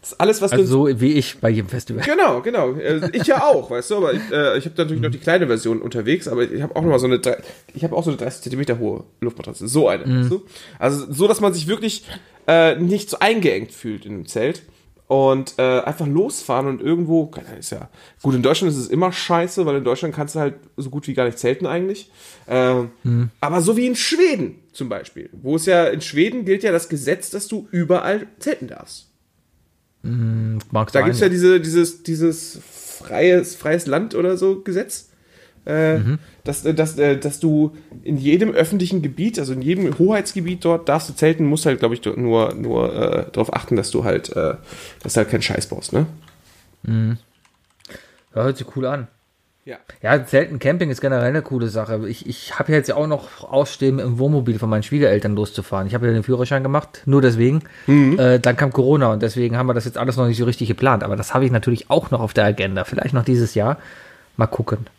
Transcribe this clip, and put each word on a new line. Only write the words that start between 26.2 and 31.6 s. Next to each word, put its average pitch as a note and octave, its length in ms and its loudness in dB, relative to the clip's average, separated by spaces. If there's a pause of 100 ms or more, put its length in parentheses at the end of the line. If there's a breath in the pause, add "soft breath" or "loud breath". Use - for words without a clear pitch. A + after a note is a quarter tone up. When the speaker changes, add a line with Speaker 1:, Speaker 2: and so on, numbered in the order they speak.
Speaker 1:
gilt F#3+ 180 0
ja G#3 100 2
das E3 180 -2
Gesetz, D3+ 400 -4
dass G3+ 180 -8
du G#3+ 220 -8
überall F3+ 560 0 (120)
zelten - 300 -4
darfst. - 380 -20 (960)
Speaker 2:
Mhm, A2+ 560 -2 (120)
mag G#2+ 220 -2
Speaker 1:
Da C#3+ 80 2
Speaker 2:
sein, C3 60 2
Speaker 1:
gibt's A#2+ 140 0
ja G#3 80 4
Speaker 2:
ja. - 40 4
Speaker 1:
diese, F3+ 280 6